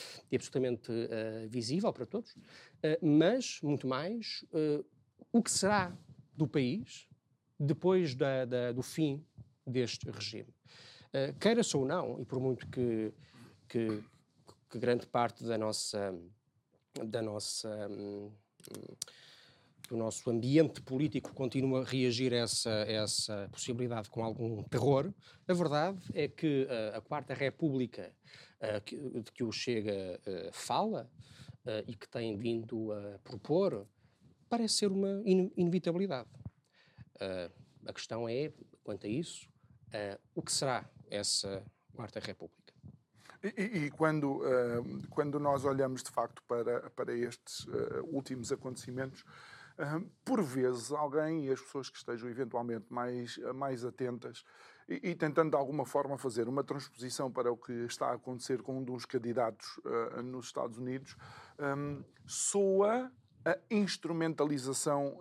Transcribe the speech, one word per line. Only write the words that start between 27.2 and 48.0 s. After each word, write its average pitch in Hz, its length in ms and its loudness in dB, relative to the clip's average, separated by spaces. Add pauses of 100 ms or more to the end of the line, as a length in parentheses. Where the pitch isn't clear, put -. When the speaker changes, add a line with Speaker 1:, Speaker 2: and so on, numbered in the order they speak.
Speaker 1:
República, 131 760 0 (480)
eh, 107 220 -2
que, - 160 -10
de 127 360 -6
que 127 120 -4
o 110 80 -2
Chega, 101 720 -2
eh, 90 260 -6
fala, 151 600 -2 (560)
eh, 107 220 -4
e 120 60 -8
que - 140 -18
tem 113 300 -2
vindo 113 520 -2
a 101 280 -6
propor, 147 680 0 (640)
parece 226 280 2
ser 202 140 4
uma 196 360 2
in-, 185 320 6
inevitabilidade. 175 720 2 (880)
Eh, 92 300 -4 (340)
a - 80 -10
questão 117 340 -6
é, 135 240 -2 (320)
quanto 107 240 -8
a 104 40 -2
isso, 156 360 -4 (460)
eh, 101 260 -4 (160)
o 170 60 -6
que - 100 -4
será 123 380 0 (220)
essa 101 520 -2 (300)
Quarta 110 260 -10
República? - 540 -12 (720)
Speaker 2:
E, 208 180 -2
e, 190 220 0
e 143 60 -2
quando, 147 560 4
eh, 120 340 4 (300)
quando 147 280 0
nós 143 280 2
olhamos 135 360 2
de - 80 -10
facto - 380 -2
para, 120 400 0
para 120 260 -4
estes, - 540 -6
eh, 120 360 -2